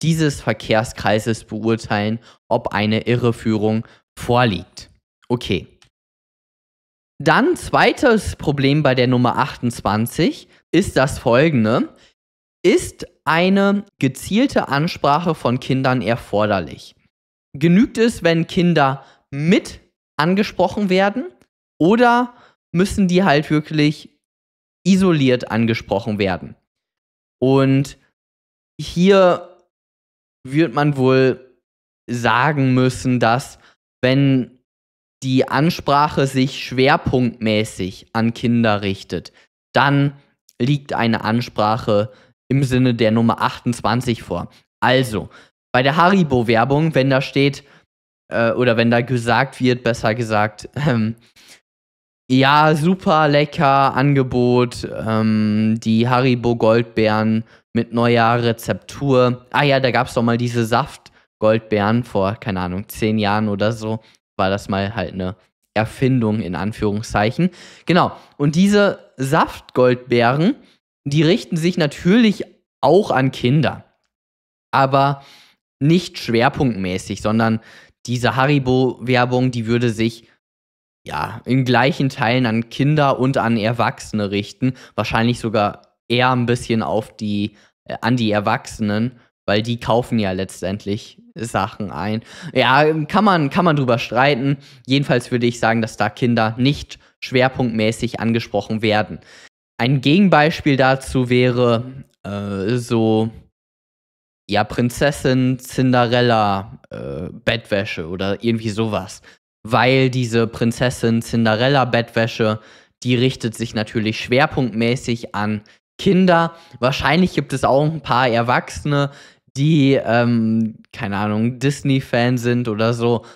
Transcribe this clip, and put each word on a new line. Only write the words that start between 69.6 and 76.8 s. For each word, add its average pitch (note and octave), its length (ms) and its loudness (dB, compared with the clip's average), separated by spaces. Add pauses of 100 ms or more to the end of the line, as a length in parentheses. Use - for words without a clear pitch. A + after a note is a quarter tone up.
die D3 200 2
richten F#3 320 0
sich E3+ 200 -2
natürlich F#3 680 2 (360)
auch E3+ 300 4
an C3 220 0
Kinder, A#2+ 520 0 (880)
aber C#3 500 2 (580)
nicht E3 380 0
schwerpunktmäßig, A2+ 1040 -2